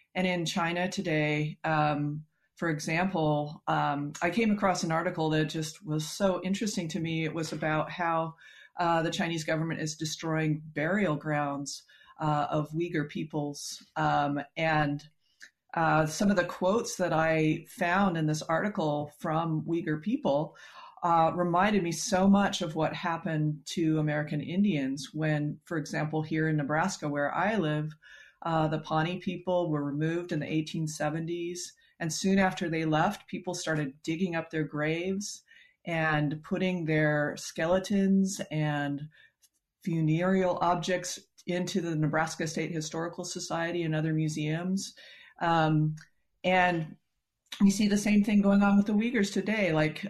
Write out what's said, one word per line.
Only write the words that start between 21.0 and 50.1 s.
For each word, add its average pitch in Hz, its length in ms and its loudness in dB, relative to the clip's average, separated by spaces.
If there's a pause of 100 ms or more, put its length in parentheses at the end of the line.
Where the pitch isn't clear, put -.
uh, 165 320 4
reminded 175 480 2
me 170 80 -2
so 185 340 2
much 196 340 6
of 160 140 -4
what 156 180 0
happened 156 760 -2
to 156 340 0
American 151 400 -2
Indians 151 720 0
when, 151 520 0
for 170 120 -6
example, 156 460 -2
here 156 260 0
in 156 80 2
Nebraska, 151 520 0
where 143 240 -2
I 202 240 0
live, 151 380 0 (480)
uh, 160 260 0
the 156 100 -2
Pawnee 160 400 -2
people 175 500 -2
were 151 140 0
removed 160 480 -2
in 160 80 -2
the 147 140 -6
eighteen 156 340 -2
seventies. 165 880 -6 (260)
And 165 140 -4
soon 196 260 2
after 185 300 2
they 160 160 -2
left, 160 420 0
people - 260 -8
started 151 420 -4 (100)
digging 165 320 -2
up 160 120 -4
their 156 140 -2
graves 165 800 -4 (420)
and 156 600 0
putting 180 400 -2
their 151 520 2
skeletons 190 1040 2 (120)
and 147 560 -2 (760)
funereal 175 800 2
objects 175 580 0 (300)
into 180 320 -2
the 165 160 -2
Nebraska 156 500 0
State 156 240 -4
Historical 165 540 -6
Society 170 580 -4
and 156 140 -2
other 160 180 0
museums. 156 800 -2 (460)
Um, 156 560 4 (480)
and 180 500 2 (640)
we 196 120 8
see 208 160 2
the 202 100 4
same 208 240 4
thing 202 180 4
going 202 220 6
on 202 140 6
with 202 100 6
the 214 80 0
Uyghurs 220 380 2
today, 190 400 0
like, 156 380 2